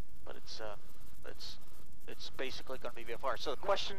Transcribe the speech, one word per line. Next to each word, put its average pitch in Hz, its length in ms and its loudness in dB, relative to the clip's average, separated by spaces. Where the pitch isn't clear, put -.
But - 120 0
it's, - 240 0
uh, 107 140 0
it's, - 300 0
it's - 280 0
basically 131 460 0
gonna 123 120 0
be 117 100 -2
V 113 100 0
F 110 100 0
R. 127 120 0
So - 140 0
the 131 60 2
question - 420 0